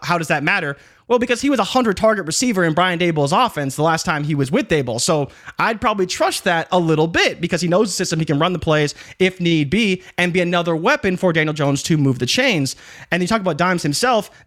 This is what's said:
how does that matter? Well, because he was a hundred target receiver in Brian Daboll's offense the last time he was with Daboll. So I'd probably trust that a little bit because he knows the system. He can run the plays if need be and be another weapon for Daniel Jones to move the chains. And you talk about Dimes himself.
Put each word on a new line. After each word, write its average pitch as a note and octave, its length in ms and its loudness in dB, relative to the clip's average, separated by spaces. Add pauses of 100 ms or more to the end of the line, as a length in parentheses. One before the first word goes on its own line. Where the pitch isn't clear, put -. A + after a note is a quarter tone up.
how E3+ 160 0
does D#3+ 80 -4
that D3+ 160 0
matter? E3 340 -2 (300)
Well, A#3+ 100 2
because A#3+ 240 -2
he C#4 80 0
was C4+ 100 2
a G#3 40 0
hundred A3+ 340 0
target G#3+ 300 2
receiver F#3+ 360 0
in D#3+ 120 2
Brian F3 240 2
Daboll's D#3 340 0
offense E3+ 420 0
the D3+ 60 -4
last D#3+ 240 0
time D3+ 180 -2
he D3+ 120 -2
was C3+ 160 -2
with G3+ 160 0
Daboll. B2+ 340 -2
So D#3 280 0 (280)
I'd G3+ 240 -2
probably G#3+ 240 0
trust D#4+ 380 -2
that E3+ 280 0
a F#3 60 4
little D#3+ 300 2
bit G3 340 0
because F3 200 -2
he F3+ 60 -2
knows F#3+ 200 2
the F3+ 80 -8
system. F3 240 -2
He D#3+ 60 -2
can D3+ 120 0
run F3 160 0
the E3 60 -4
plays D3+ 340 0 (240)
if F#3 240 0
need D#3+ 300 2
be F#3+ 320 0 (160)
and F3+ 120 0
be F3+ 80 0
another F3 360 0
weapon G3 420 0
for F3+ 160 2
Daniel D#3 220 0
Jones C#3 280 0
to E3 140 0
move C3+ 220 2
the B2 80 -2
chains. G3+ 480 0 (340)
And F3+ 140 0
you F3 40 0
talk A3 140 0
about F3 160 -2
Dimes F3 240 0
himself. G#3+ 480 0 (180)